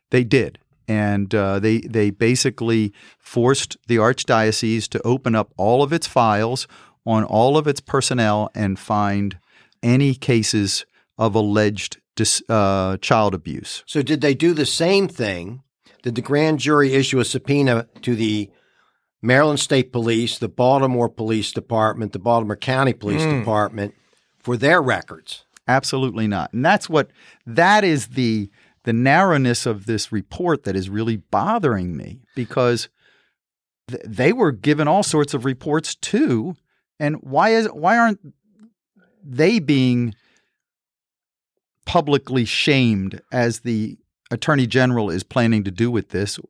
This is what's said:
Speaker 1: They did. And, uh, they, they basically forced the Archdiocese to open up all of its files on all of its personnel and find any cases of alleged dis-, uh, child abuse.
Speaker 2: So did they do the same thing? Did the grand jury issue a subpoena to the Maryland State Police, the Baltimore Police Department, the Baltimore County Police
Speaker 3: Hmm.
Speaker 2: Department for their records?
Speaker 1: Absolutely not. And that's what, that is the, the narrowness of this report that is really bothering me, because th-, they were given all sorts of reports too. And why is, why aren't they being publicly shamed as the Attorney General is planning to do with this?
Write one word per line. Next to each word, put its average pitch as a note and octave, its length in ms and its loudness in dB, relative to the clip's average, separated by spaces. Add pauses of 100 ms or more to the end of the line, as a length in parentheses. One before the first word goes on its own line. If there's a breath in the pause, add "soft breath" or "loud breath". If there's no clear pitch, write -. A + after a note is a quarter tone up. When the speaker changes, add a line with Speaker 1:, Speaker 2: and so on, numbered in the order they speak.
(120)
Speaker 1:
They B2+ 140 2
did. A2 340 0 (300)
And, G#2 460 0
uh, G2 240 0
they, A2 220 2
they G#2+ 280 0
basically A2+ 840 0 (280 soft breath)
forced - 580 0 (100)
the A#2 100 2
Archdiocese A2 920 0
to - 160 -6
open B2 300 0
up G#2+ 200 -2
all A#2 280 2
of C#3+ 100 -2
its E3 140 -4
files A2+ 600 0 (380 soft breath)
on A2 180 2
all B2+ 340 2
of D3+ 100 0
its C#3 120 -2
personnel A2 760 -2
and G2 240 -2
find G2+ 580 -2 (460 soft breath)
any C3 320 4
cases A2 720 0 (280)
of G#2+ 200 0
alleged G#2 600 0 (180)
dis-, - 340 -2
uh, G2 480 0
child G#2 380 2
abuse. - 500 -12
Speaker 2:
So D3+ 160 -4
did C#3 200 -2
they C#3+ 120 2
do D#3+ 220 2
the D3 100 -2
same F#3+ 420 0
thing? G#2 540 -8 (400 soft breath)
Did A#2+ 140 -6
the A#2 80 -4
grand D3+ 360 2
jury C#3+ 340 4
issue C3+ 260 2
a A#2 60 2
subpoena C3 600 0 (140)
to B2 140 0
the G#2+ 340 -2 (720)
Maryland C#3 380 2
State C3 340 0
Police, A#2 460 -2
the A2 100 -6
Baltimore B2+ 580 2
Police A2 440 -4
Department, A2 640 -2
the G#2 60 -8
Baltimore A2 360 0
County C3 380 0
Police G#2+ 300 -4
Speaker 3:
Hmm. D#3 180 0
Speaker 2:
Department G#2 520 -2 (460)
for A#2+ 180 -4
their D#3 240 4
records? F#2 640 -6 (220)
Speaker 1:
Absolutely B2+ 600 0
not. G2 240 -4
And B2 140 -4
that's G3 240 2
what, D#3 220 0 (340 soft breath)
that F3+ 380 4
is D3 240 0
the, A2+ 420 -2 (360 soft breath)
the A#2 80 0
narrowness C3+ 720 2
of G#2 200 -4
this A2 260 -4
report D3 520 -2
that F#2+ 120 -4
is F#2+ 140 -4
really A2 280 -2
bothering G#2 800 -2
me, - 240 -14 (120)
because B2 540 -2 (1040)
th-, B2 160 -10
they B2+ 280 2
were G#3+ 200 2
given D3 340 0
all F#3 160 2
sorts D3 300 0
of B2 120 -6
reports D3 500 -2
too. F3 600 -2 (420)
And D3+ 200 -2
why D3+ 320 0
is, A3+ 180 2
why F#3 300 0
aren't A3+ 220 2 (1040)
they D#3 360 2
being B2+ 560 2 (1700)
publicly C#3 600 0
shamed G#2+ 760 0 (100)
as A#2+ 300 -2
the A2 360 -4 (340)
Attorney B2+ 360 0
General A#2+ 420 2
is F2 140 -4
planning A2+ 400 0
to F#2+ 80 -4
do A2+ 180 0
with A#2 200 -2
this? G2+ 300 -6 (100)